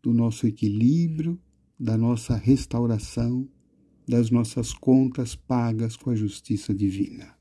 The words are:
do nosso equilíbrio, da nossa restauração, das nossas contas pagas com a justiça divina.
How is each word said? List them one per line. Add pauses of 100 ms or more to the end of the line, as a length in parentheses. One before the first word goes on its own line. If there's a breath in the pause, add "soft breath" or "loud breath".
do
nosso
equilíbrio, (400)
da
nossa
restauração, (580)
das
nossas
contas
pagas
com
a
justiça
divina.